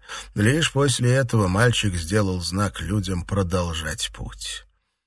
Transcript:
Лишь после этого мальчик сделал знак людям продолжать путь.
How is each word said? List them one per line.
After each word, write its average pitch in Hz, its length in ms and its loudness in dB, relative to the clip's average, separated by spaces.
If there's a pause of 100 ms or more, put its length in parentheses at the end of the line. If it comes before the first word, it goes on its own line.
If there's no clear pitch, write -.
(360)
Лишь 131 340 2
после 127 420 2
этого 117 360 2
мальчик 107 480 2
сделал 92 440 0
знак 90 400 -4
людям 90 440 -2
продолжать 85 920 -2
путь. - 500 -12 (420)